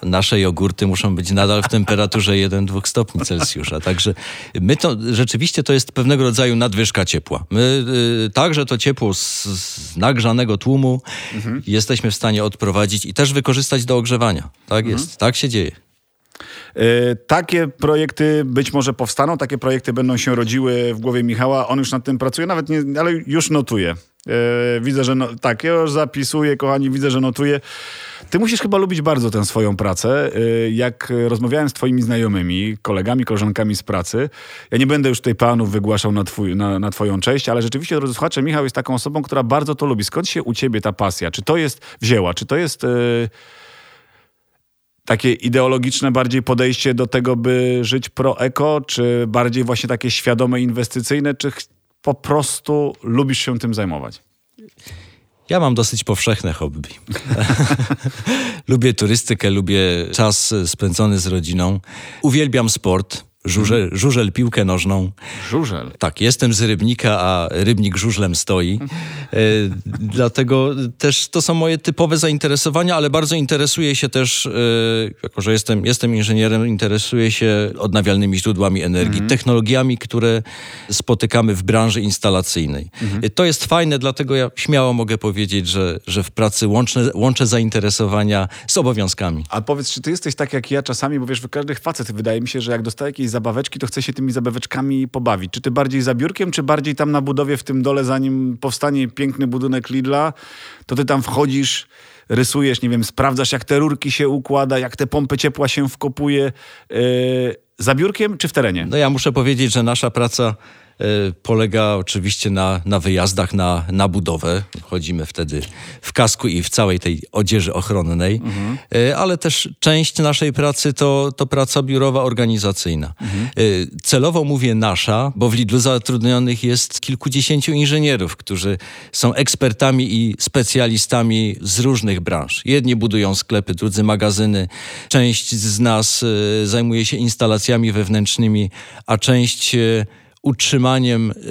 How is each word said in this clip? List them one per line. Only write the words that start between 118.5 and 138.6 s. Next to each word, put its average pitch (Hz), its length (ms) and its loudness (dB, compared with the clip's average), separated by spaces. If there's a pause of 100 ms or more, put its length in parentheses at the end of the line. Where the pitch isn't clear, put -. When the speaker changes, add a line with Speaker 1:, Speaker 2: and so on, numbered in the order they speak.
Speaker 1:
E, 143 80 0
ale 180 200 0
też - 320 -2 (100)
część 156 380 2
naszej 147 360 2
pracy 143 400 0
to, 139 440 2
to 123 80 0
praca 135 380 0
biurowa, 135 400 2
organizacyjna. 101 960 0
Speaker 2:
Mhm. 101 240 -2
Speaker 1:
E, 127 40 -6 (540)
celowo 156 400 2
mówię 127 320 0
nasza, 110 600 0
bo 117 140 2
w 110 40 2
Lidlu 120 260 2
zatrudnionych 123 840 0
jest - 380 -2
kilkudziesięciu 139 680 0
inżynierów, 147 640 2
którzy 95 400 -4 (340)
są - 220 2
ekspertami 131 800 2
i 113 240 2
specjalistami 113 1200 0
z 95 180 -2
różnych 110 400 2
branż. 82 460 -4
Jedni 127 300 2
budują 104 400 2
sklepy, 101 380 -2
drudzy 101 300 0
magazyny. 104 640 2 (420)
Część 120 460 2
z 104 240 0
nas, 110 440 2 (400)
e, 104 40 0
zajmuje 113 380 2
się 127 120 -2
instalacjami 113 760 2
wewnętrznymi, 104 800 2 (380)